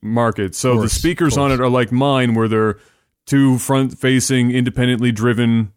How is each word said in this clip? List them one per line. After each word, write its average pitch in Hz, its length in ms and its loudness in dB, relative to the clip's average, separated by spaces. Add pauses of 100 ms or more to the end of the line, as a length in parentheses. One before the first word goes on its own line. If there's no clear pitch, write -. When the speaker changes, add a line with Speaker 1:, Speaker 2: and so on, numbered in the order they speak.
Speaker 1:
market. 110 540 -2
So 127 160 -2
Speaker 2:
Of 120 60 2
Speaker 1:
the 107 60 0
Speaker 2:
course, - 100 -2
Speaker 1:
speakers 160 440 -2
Speaker 2:
of 143 60 0
Speaker 1:
on 139 60 0
Speaker 2:
course. 131 100 0
Speaker 1:
it 127 40 -2
are, 127 60 2
like, 123 240 0
mine, 127 420 0
where 113 140 0
they're 110 280 0 (480)
two 139 320 2
front-facing, 127 960 0
independently 123 600 0
driven 113 640 0